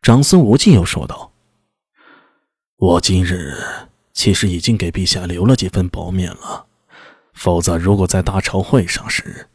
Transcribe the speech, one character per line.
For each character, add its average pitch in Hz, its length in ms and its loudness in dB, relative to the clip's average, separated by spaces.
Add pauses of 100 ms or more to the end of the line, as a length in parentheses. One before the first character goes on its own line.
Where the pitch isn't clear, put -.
长 120 200 6
孙 180 180 6
无 117 160 4
忌 190 160 4
又 92 120 6
说 - 220 -6
道 - 260 -16 (1400)
：“我 - 240 2
今 92 240 2
日 85 320 -6 (560)
其 101 220 0
实 101 140 -2
已 87 100 -2
经 113 180 0
给 87 140 -4
陛 92 160 -4
下 90 180 -4
留 87 200 -4
了 127 100 6
几 92 140 -2
分 90 200 -2
薄 85 220 -10
面 92 220 -4
了， - 340 -14 (680)
否 85 300 -2
则 85 160 -2
如 98 180 2
果 92 120 0
在 92 140 0
大 98 180 -2
朝 - 200 -4
会 107 240 2
上 - 240 -8
时 - 460 -10